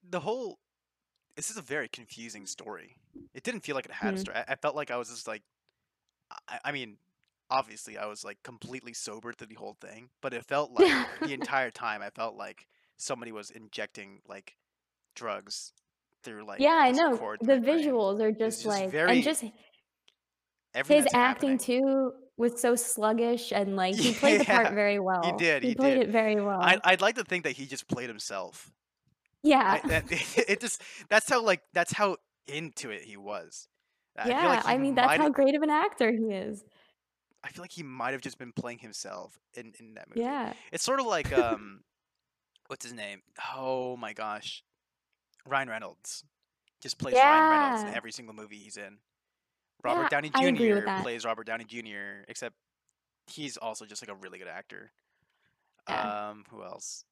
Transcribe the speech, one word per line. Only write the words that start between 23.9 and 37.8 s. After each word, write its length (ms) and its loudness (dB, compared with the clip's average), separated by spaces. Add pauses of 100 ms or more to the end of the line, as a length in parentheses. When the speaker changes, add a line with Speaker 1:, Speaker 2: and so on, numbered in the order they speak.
Speaker 2:
he 140 4
played 260 6
the 60 4
Speaker 1:
<laughs> 20 -6
Yeah. 120 6
Speaker 2:
part 140 4
very 260 2 (220)
Speaker 1:
He 100 2
Speaker 2:
well. 0 -
Speaker 1:
did, 320 2
Speaker 2:
He 60 2
Speaker 1:
he 60 0
Speaker 2:
played 220 4
Speaker 1:
did. 40 4
Speaker 2:
it 80 2
very 320 2 (180)
Speaker 1:
I'd, 200 8
Speaker 2:
well. 40 -12
Speaker 1:
I'd 180 6
like 140 4
to 80 -4
think 220 -4
that 80 -2
he 140 -10
just 200 -12
played 220 -4
himself. 640 -10 (720)
Speaker 2:
Yeah. 340 6
<laughs> 40 -2
Speaker 1:
I, 60 -
that, 240 2
<laughs> 380 0
it 120 2
just, 200 -6 (280)
that's 200 6
how, 140 4
like, 200 2 (100)
that's 200 2
how 240 2 (300)
into 440 -8
it 120 -8
he 140 -16
was. 520 -12 (480)
I 160 0
feel 160 2
like 120 2
Speaker 2:
Yeah, 20 -4
Speaker 1:
he 100 2
Speaker 2:
I 40 2
mean, 180 0
that's 200 4
Speaker 1:
might 20 4
Speaker 2:
how 120 6
great 260 4
of 80 2
an 60 0
actor 420 2
he 220 0
is. 300 -8 (800)
Speaker 1:
I 60 -12
feel 140 -16
like 80 -16
he 120 -12